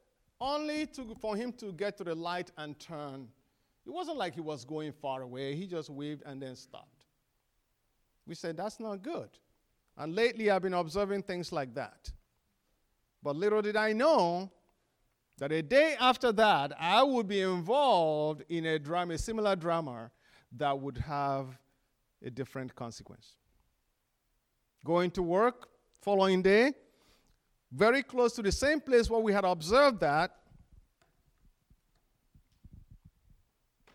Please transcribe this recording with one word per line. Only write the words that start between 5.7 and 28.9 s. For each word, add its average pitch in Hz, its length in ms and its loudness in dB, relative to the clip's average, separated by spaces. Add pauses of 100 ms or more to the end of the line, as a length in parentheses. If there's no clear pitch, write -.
waved 147 340 -10
and 135 160 -12
then 131 140 -12
stopped. - 500 -20 (1200)
We 165 120 -14
said, 165 200 -8
"That's 202 220 -8
not 202 240 -10
good." 233 340 -10 (600)
And 160 180 -8
lately, 220 340 0
I've 190 140 4
been 185 120 -2
observing 190 500 -2
things 175 260 -6
like 135 240 -6
that. 120 380 -10 (1080)
But 143 140 -4
little 208 260 0
did 208 140 -2
I 214 180 2
know 196 600 2 (840)
that 139 120 -4
a 160 100 0
day 269 380 4
after 247 320 4
that, 190 500 4
I 190 220 6
would 247 240 2
be 196 140 0
involved 175 1080 2
in 165 160 -4
a 160 140 0
drama, 170 360 -2
a 151 40 -4
similar 214 380 0
drama 156 560 -4 (400)
that 139 260 0
would 135 200 -8
have 135 600 -4 (640)
a 123 80 -10
different 131 460 -10
consequence. - 580 -14 (1500)
Going 175 280 2
to 190 120 -4
work, 202 440 0 (320)
following 190 420 2
day, 220 320 6 (960)
very 226 320 4
close 240 300 0
to 240 80 -6
the 196 100 0
same 294 280 2
place 233 300 4